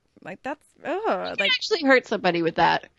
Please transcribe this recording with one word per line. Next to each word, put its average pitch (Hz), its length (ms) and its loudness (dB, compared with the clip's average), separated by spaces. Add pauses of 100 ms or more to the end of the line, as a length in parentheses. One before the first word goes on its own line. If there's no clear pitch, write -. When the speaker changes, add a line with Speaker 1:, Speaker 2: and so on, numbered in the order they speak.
(240)
Speaker 1:
like, - 180 -16
that's, 277 240 -10 (180)
ugh, 285 120 -6 (100)
Speaker 2:
You - 0 -
can 269 320 -2
Speaker 1:
like" - 140 0
Speaker 2:
actually 427 320 -2
hurt 262 240 4
somebody 180 340 0
with 170 140 0
that. 160 320 2 (120)